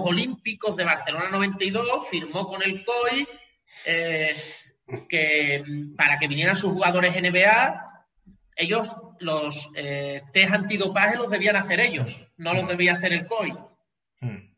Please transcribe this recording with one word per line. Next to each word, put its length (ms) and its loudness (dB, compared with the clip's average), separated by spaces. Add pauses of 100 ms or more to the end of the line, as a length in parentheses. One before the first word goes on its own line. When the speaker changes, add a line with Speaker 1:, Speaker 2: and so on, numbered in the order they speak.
Speaker 1:
Olímpicos 720 -2
de 80 0
Barcelona 440 -2
noventa 360 0
y 60 0
dos, 380 0
firmó 380 -4
con 160 -6
el 220 -2
coi, 420 0 (600)
eh, 460 0 (760)
que, 580 2
mm, 280 -8
para 220 4
que 100 0
vinieran 280 2
sus 160 0
jugadores 440 2
N 160 2
B 140 6
A, 420 4 (680)
ellos 340 0 (300)
los, 560 -4
eh, 480 -6 (100)
test 200 4
antidopaje 640 2
los 120 -2
debían 260 2
hacer 240 0
ellos, 480 -2 (100)
no 160 -4
los 100 0
Speaker 2:
Mm. 40 -4
Speaker 1:
debía 260 2
hacer 200 0
el 140 -2
coi. 240 -2 (680)
Speaker 2:
Mm. 160 -6 (200)